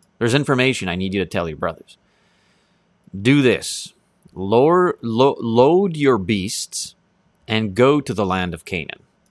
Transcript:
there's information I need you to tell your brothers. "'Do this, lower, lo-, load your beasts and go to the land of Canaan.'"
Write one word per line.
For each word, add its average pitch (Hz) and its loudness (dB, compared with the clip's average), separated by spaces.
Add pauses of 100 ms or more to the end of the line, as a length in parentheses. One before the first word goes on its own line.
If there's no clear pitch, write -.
(180)
there's 113 0
information 131 0
I 87 -4
need 95 -4
you 101 0
to 85 -4
tell 90 -4
your 76 -10
brothers. - -8 (1200)
"'Do 135 4
this, - -2 (400)
lower, 139 2
lo-, 120 2
load 151 2
your 139 2
beasts - -6 (520)
and 110 -2
go 131 4
to 123 -8
the 101 -2
land 90 -2
of 82 -14
Canaan.'" - -10 (280)